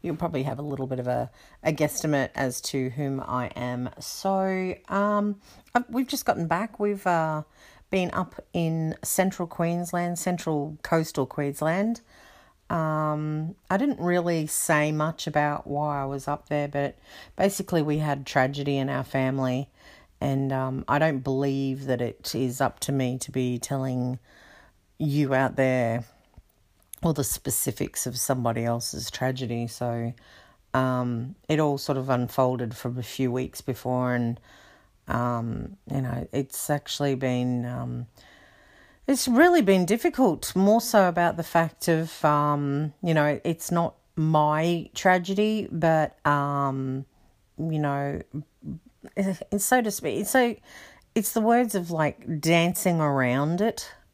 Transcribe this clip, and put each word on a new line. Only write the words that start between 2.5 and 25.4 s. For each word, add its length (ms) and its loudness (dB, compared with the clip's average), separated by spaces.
to 280 -4
whom 380 -4
I 280 -2
am. 440 -6
So, 760 -2
um, 500 0
I've, 120 2
we've 200 -2
just 180 -4
gotten 220 0
back. 320 -2
We've, 260 -2
uh, 380 2
been 180 0
up 340 -6
in 500 0
central 440 0
Queensland, 680 -2
central 640 -2
coastal 460 0
Queensland. 760 -2
Um, 880 -2
I 80 2
didn't 220 0
really 480 0
say 440 2
much 340 -2
about 420 0
why 340 -2
I 40 -4
was 220 -6
up 220 -6
there, 180 0
but 300 -4
basically 440 2
we 180 0
had 260 -2
tragedy 520 0
in 120 -2
our 160 -4
family, 640 0
and, 320 0
um, 360 -2
I 120 2
don't 200 2
believe 680 -2
that 160 0
it 340 -6
is 240 -2
up 220 -2
to 100 -4
me 280 0
to 120 -10
be 260 0
telling 600 -2
you 360 2
out 220 2